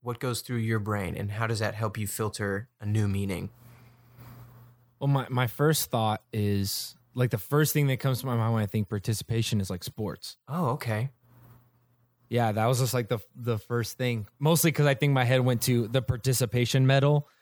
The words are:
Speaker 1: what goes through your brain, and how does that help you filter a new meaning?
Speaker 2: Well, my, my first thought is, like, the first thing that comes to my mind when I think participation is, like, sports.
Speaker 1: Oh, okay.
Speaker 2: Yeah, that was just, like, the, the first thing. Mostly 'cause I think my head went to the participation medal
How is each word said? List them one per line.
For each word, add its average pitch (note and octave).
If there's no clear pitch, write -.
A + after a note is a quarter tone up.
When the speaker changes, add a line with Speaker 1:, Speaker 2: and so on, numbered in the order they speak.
Speaker 1:
what A#2
goes B2
through A#2+
your A2+
brain, G2+
and G#2
how A2+
does A2
that G#2+
help G#2+
you G#2
filter G2+
a G#2+
new G#2
meaning? G2
Speaker 2:
Well, C#3
my, C3+
my B2+
first D3+
thought A2
is, G2+
like, B2
the A#2
first D3
thing C#3+
that C3
comes B2+
to -
my B2
mind A2+
when A2
I G2+
think G#2+
participation A2
is, F#2
like, F#2
sports. -
Speaker 1:
Oh, D3+
okay. A#2+
Speaker 2:
Yeah, A#2
that A2
was B2
just, B2+
like, B2
the, A#2
the A#2
first A#2+
thing. A#2+
Mostly D#3+
'cause D3
I C#3
think C#3+
my B2+
head B2+
went B2
to A#2+
the B2
participation B2
medal C#3+